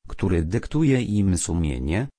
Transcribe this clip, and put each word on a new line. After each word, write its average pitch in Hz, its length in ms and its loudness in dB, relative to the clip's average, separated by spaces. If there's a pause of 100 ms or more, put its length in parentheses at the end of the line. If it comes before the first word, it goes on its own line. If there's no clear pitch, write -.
który 87 360 0
dyktuje 127 580 0
im 98 360 2
sumienie, 82 720 -2 (100)